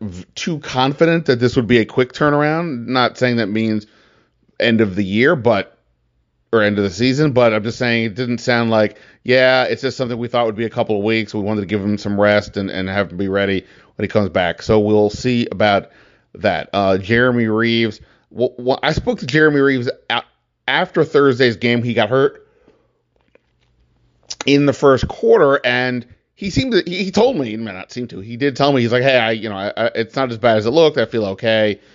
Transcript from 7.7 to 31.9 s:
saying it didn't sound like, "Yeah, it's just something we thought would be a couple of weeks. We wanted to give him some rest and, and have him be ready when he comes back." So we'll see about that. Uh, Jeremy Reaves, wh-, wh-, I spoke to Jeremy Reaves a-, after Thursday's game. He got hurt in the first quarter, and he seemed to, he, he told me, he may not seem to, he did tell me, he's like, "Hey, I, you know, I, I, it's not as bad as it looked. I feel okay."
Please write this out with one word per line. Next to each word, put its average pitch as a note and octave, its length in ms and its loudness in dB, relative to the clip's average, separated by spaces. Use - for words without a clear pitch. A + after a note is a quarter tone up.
saying A#2 260 0
it G#2 100 -6
didn't A#2+ 240 -4
sound A#2 320 0
like, G#2+ 280 2
"Yeah, B2+ 400 4
it's G#2+ 180 -4
just C3 140 -4
something B2 200 -6
we A#2 120 -6
thought A#2+ 180 0
would G#2+ 100 -4
be A2+ 80 -4
a G#2+ 60 -4
couple A2 260 -2
of G2+ 80 -2
weeks. A2+ 300 -2
We G#2+ 60 -4
wanted G#2 220 -4
to F#2 40 -8
give G2+ 160 -2
him G#2 160 -2
some G2+ 220 -4
rest G#2 360 2
and, G2 140 -4
and F#2 180 -6
have F#2+ 220 -4
him F2 80 -10
be G2 100 -4
ready G2 380 -2
when G#2+ 80 -6
he G2 40 -2
comes G2+ 220 0
back." F2 320 -2
So A2 180 2
we'll G#2 300 2
see A#2+ 400 -2
about G2+ 400 0
that. F2+ 380 -2
Uh, F#2+ 260 2
Jeremy A#2 480 0
Reaves, A2+ 540 0
wh-, B2+ 220 -2
wh-, B2 240 -2
I D3+ 100 0
spoke B3 280 -4
to D3+ 60 -10
Jeremy D3 340 2
Reaves C3 300 0
a-, A#2 120 -2
after D#3+ 380 0
Thursday's C3+ 520 2
game. A#2+ 260 0
He A#2+ 120 -4
got A2 140 0
hurt C3+ 380 -2
in C#3+ 200 4
the C3+ 60 4
first C3+ 360 2
quarter, F#3 560 4
and B2 420 -2
he G3 160 -10
seemed C4 220 -2
to, F3+ 120 2
he, F#3 200 -6
he F#3+ 60 -6
told A#3 260 0
me, B2+ 140 -6
he G#2+ 60 -8
may A2 160 -10
not F#2 200 -16
seem B2 160 -10
to, - 120 -16
he A#2 160 -14
did C3 200 -2
tell C#3+ 160 2
me, B2+ 100 4
he's A2+ 100 0
like, B2 100 2
"Hey, C3 160 4
I, A2+ 140 0
you A2 160 -6
know, G2+ 80 -6
I, G2 200 -6
I, A#2 180 0
it's A2+ 220 -6
not C3 140 0
as A2+ 80 -8
bad A2+ 200 4
as G#2+ 80 0
it A#2+ 40 0
looked. D3 280 4
I A2+ 80 0
feel A2 200 -2
okay." G#2+ 540 0